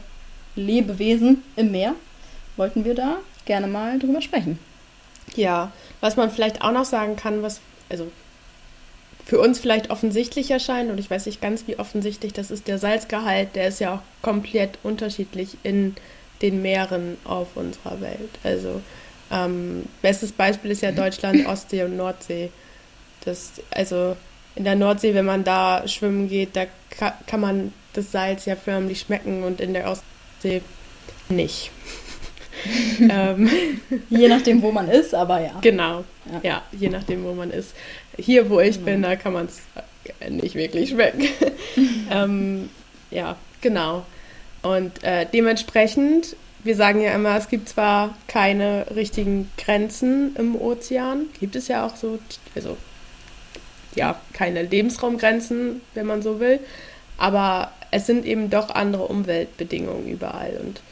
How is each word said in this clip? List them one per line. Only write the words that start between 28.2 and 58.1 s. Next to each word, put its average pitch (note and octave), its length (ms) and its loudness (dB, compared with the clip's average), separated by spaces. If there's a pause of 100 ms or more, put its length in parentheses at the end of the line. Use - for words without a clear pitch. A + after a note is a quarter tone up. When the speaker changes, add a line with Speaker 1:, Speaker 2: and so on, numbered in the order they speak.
Speaker 2:
ja F#3+ 100 -2
förmlich F#3+ 460 -4
schmecken G3+ 420 -4
und F3+ 160 -4
in F#3 140 -2
der F#3 180 -2
Ostsee - 720 -6 (640)
nicht. - 480 -2
<laughs> - 60 -20 (1160)
Ähm. G3 500 4 (600)
Speaker 1:
Je A#3 180 8
nachdem, A#3 360 6
wo G#3+ 80 2
man G3 180 0
ist, C#4+ 240 4
aber F3+ 260 2
ja. E3 220 -6
Speaker 2:
Genau. F3+ 420 4 (220)
Speaker 1:
Ja. E3+ 180 -10
Speaker 2:
Ja, - 180 -2 (100)
je G3 180 -2
nachdem, F#3 340 -4
wo F3+ 100 -6
man F3 180 -8
ist. - 240 -8 (420)
Hier, A#3 320 6
wo G3+ 100 6
ich G3+ 180 6
Speaker 1:
Genau. - 80 -8
Speaker 2:
bin, G3 180 2
da F#3 120 2
kann F#3+ 180 -4
man's F3 260 -6 (680)
nicht - 280 -4
wirklich E3 340 -2
schmecken. C4 380 4 (220)
<laughs> - 260 -8
Speaker 1:
<laughs> A#3 360 4
Speaker 2:
Ähm, G3 580 0 (420)
ja, F3 240 -4 (260)
genau. F3+ 440 0 (580)
Und, F#3 400 0
äh, F3 280 2
dementsprechend, A#3 1040 4 (280)
wir A3 120 2
sagen G#3 240 6
ja G#3+ 140 4
immer, G#3 240 4
es G#3 100 -2
gibt G#3+ 220 -2
zwar G#3 460 2 (120)
keine G3+ 680 2
richtigen G3+ 600 0
Grenzen B3+ 800 2
im A#3 200 0
Ozean, B3+ 720 -2 (120)
gibt G3 160 -6
es B3+ 120 -6
ja A#3+ 180 0
auch A3+ 100 -6
so, A3+ 220 -6 (380)
also, - 200 -8 (1160)
ja, D3 260 -2 (140)
keine F3 300 -2
Lebensraumgrenzen, A#3 1200 0 (120)
wenn G#3+ 140 -4
man G#3 160 -2
so G#3+ 160 -2
will, B3+ 200 4 (580)
aber G3 540 2 (200)
es G3+ 160 0
sind A#3 180 2